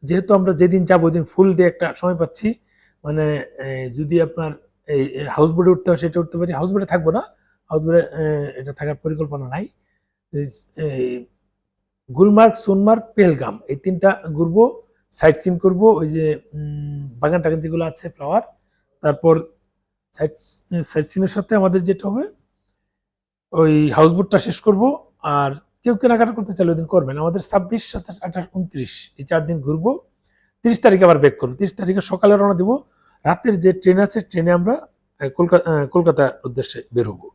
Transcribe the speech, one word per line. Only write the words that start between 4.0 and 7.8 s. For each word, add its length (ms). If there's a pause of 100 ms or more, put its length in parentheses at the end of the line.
আপনার 300 (340)
এই, 180
এ, 200
হাউস 280
বোটে 180
উঠতে 200
হয় 60
সেটা 240
উঠতে 180
পারি, 140
হাউস 200
বোটে 140
থাকবো 240
না, 120 (480)
হাউস 120